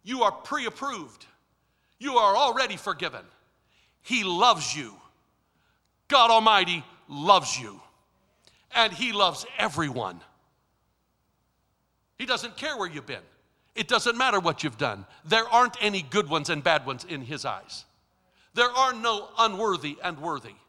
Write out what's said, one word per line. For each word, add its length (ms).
You 200
are 80
pre-approved. 960
You 200
are 180
already 400
forgiven. 480
He 220
loves 520
you. 240
God 220
Almighty 540
loves 500
you. 220
And 200
he 200
loves 340
everyone. 640
He 80
doesn't 320
care 180
where 140
you've 160
been. 180
It 140
doesn't 300
matter 220
what 220
you've 140
done. 300
There 240
aren't 340
any 200
good 260
ones 220
and 120
bad 220
ones 200
in 180
his 240
eyes. 400
There 180
are 220
no 460
unworthy 640
and 180
worthy. 360